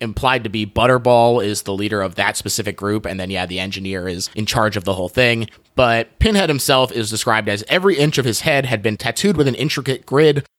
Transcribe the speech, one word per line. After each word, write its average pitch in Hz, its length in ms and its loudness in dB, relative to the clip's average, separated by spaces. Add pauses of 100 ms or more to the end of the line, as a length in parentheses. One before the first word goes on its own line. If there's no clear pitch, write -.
implied 123 420 -2
to 110 80 -6
be 107 160 -4
Butterball 120 800 4
is 104 180 -4
the 101 100 -6
leader 101 300 -2
of 95 140 -6
that 104 200 0
specific 101 400 -6
group, 104 300 -4
and 95 140 -6
then, 92 100 -6
yeah, 92 160 -4
the 90 140 -6
engineer 95 480 -6
is 90 260 -6
in 107 100 -4
charge 107 320 0
of 101 60 -6
the 95 120 -2
whole 90 140 -6
thing. 117 380 0 (300)
But 117 420 2
Pinhead 202 300 2
himself 131 420 2
is 110 200 -4
described 110 380 0
as 104 200 -2
every 185 280 2
inch 147 220 2
of 131 60 2
his 117 160 -2
head 139 260 0
had 117 160 -4
been 107 140 -2
tattooed 165 400 -2
with 147 100 4
an 127 80 0
intricate 131 500 -4
grid, 143 400 4 (140)